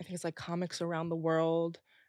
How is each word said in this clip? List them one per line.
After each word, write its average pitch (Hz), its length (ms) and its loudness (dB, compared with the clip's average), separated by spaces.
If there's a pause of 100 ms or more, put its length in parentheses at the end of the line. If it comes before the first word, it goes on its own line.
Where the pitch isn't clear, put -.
I 170 40 -10
think 185 100 -8
it's, 170 100 -6
like, 165 120 -4
Comics 170 440 -4
Around 170 300 -2
the 165 60 0
World 165 600 2 (300)